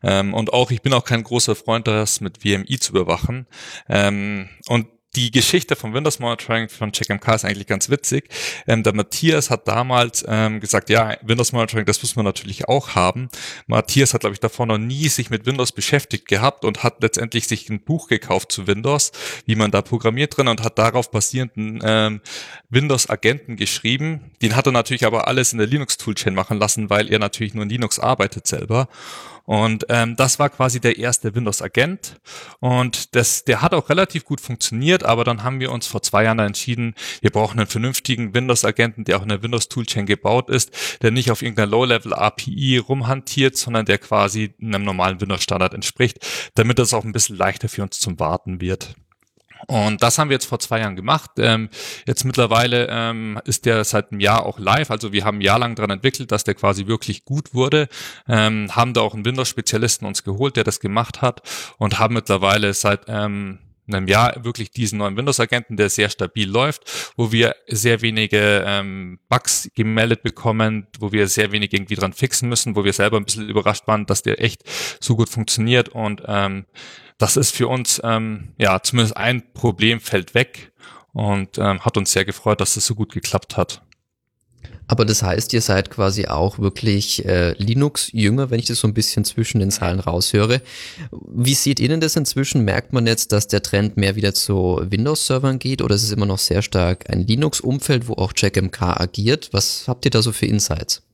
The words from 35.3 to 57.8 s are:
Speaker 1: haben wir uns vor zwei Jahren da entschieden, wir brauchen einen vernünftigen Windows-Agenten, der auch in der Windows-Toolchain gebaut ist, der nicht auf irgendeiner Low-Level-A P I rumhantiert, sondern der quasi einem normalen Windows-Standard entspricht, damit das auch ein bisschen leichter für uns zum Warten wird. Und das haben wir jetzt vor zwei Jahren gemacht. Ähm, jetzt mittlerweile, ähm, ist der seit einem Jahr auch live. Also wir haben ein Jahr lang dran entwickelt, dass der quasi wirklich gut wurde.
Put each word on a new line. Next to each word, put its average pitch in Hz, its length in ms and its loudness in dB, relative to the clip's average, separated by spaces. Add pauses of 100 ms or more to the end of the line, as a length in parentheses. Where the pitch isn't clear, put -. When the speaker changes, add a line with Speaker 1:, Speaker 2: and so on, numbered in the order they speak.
Speaker 1:
haben 131 160 -4
wir 127 120 -4
uns 120 160 -6
vor - 160 -6
zwei 104 200 2
Jahren 113 140 2
da 107 80 2
entschieden, 117 480 -4 (280)
wir - 100 4
brauchen 110 280 0
einen 104 80 0
vernünftigen 117 680 -2
Windows-Agenten, 117 680 0
der 95 140 2
auch 98 60 -2
in 104 60 -8
der 101 120 -2
Windows-Toolchain 113 640 -4
gebaut 104 440 0
ist, 127 220 0 (300)
der 117 80 6
nicht 120 220 0
auf 107 100 0
irgendeiner 107 300 0
Low-Level-A 113 580 2
P - 220 -8
I 131 260 2
rumhantiert, 135 800 0
sondern 113 280 0
der 101 120 4
quasi 104 640 0
einem 104 220 -2
normalen 95 360 0
Windows-Standard 92 540 -2
entspricht, - 460 -2 (340)
damit 113 240 4
das 120 160 4
auch 107 100 0
ein 110 80 -6
bisschen 107 240 0
leichter 95 320 -2
für - 140 -6
uns - 180 -6
zum 90 200 -4
Warten 87 420 -2
wird. 90 340 -6 (720)
Und 107 340 0
das 120 160 4
haben 151 140 2
wir - 20 4
jetzt 127 140 -2
vor 123 100 -4
zwei - 220 -2
Jahren 101 160 -4
gemacht. 117 420 -2
Ähm, 110 320 2 (380)
jetzt 123 180 -2
mittlerweile, 120 640 2
ähm, 113 560 -4
ist - 200 -2
der 113 180 4
seit - 280 0
einem 104 80 -8
Jahr 101 240 4
auch - 140 -6
live. 110 320 0
Also 107 240 -6
wir 101 100 0
haben 104 140 0
ein 101 40 -4
Jahr 98 180 4
lang 117 160 -2
dran 107 160 -2
entwickelt, 120 400 -2
dass 107 120 0
der 101 120 -2
quasi 98 320 0
wirklich 110 380 -4
gut 143 280 -6
wurde. 139 340 2 (400)